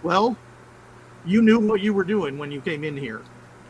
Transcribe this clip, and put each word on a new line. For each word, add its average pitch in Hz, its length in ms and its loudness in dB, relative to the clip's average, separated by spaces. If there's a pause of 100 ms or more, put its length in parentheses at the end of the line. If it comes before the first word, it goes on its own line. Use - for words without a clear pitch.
Well, 202 340 0 (880)
you 208 160 4
knew 220 180 6
what 214 220 2
you 214 100 0
were 196 120 0
doing 170 340 -2
when 143 120 -10
you 143 120 -10
came 151 200 -6
in 151 140 -6
here, 117 240 -10 (500)